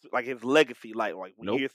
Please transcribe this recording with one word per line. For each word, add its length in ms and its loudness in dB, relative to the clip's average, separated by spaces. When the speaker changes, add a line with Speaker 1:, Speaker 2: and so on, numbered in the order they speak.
Speaker 1:
like, 120 0
his 200 -8
legacy. 500 2
Like, 220 -2
like, 200 -12
when 140 -8
you 80 0
Speaker 2:
Nope. 20 0
Speaker 1:
hear 140 -2